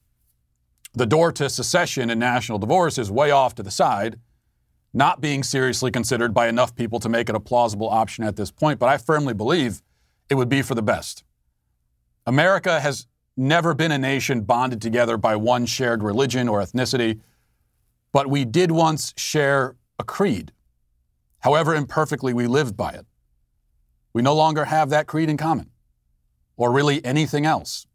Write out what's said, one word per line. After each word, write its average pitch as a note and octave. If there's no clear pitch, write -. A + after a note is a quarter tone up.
the B2
door D#3
to C#3
secession B2+
and A2+
national A#2+
divorce, D3+
is G#2
way C#3+
off C3
to G#2
the F#2+
side, A#2
not C#3+
being C#3
seriously C3
considered A#2
by A#2+
enough A#2+
people A#2
to A2+
make A#2
it G#2+
a G#2+
plausible A2+
option A2
at G#2+
this G2+
point, D3+
but B2
I C#3+
firmly D3
believe A#2+
it C#3
would B2
be C3+
for C3
the A#2
best. -
America E3+
has C#3
never D#3
been D#3+
a C#3+
nation C3
bonded A#2+
together A#2
by G#2+
one A#2+
shared A#2
religion A#2+
or G#2
ethnicity, A#2+
but C#3+
we C#3
did E3
once D#3+
share C#3
a A2+
creed, A#2+
however D#3
imperfectly C#3+
we A#2+
lived B2+
by -
it. -
We A#2
no C#3
longer D#3
have D3+
that D3+
creed D#3
in D3+
common, C#3+
or A#2+
really C#3+
anything C#3+
else C#3